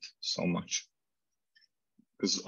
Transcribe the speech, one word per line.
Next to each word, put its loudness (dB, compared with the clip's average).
so -2
much. -2
'Cause 2